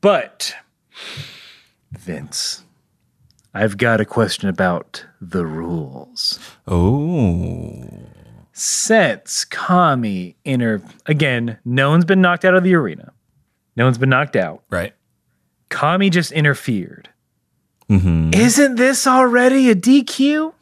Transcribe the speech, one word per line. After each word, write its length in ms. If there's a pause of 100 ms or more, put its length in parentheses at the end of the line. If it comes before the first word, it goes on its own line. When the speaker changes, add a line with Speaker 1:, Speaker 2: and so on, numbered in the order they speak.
Speaker 1:
But, 520 (1400)
Vince, 720 (880)
I've 240
got 240
a 40
question 440
about 560 (160)
the 240
rules. 960 (280)
Speaker 2:
Oh. 1200 (680)
Speaker 1:
Since 920
Kami 1000
inter-, 380 (240)
again, 580
no 260
one's 140
been 160
knocked 240
out 100
of 80
the 120
arena. 380 (640)
No 100
one's 120
been 120
knocked 260
out. 340
Speaker 2:
Right. 240 (760)
Speaker 1:
Kami 420
just 220
interfered. 760 (800)
Speaker 2:
Mm-hmm. 460
Speaker 1:
Isn't 420
this 300
already 640
a 40
D 300
Q? 580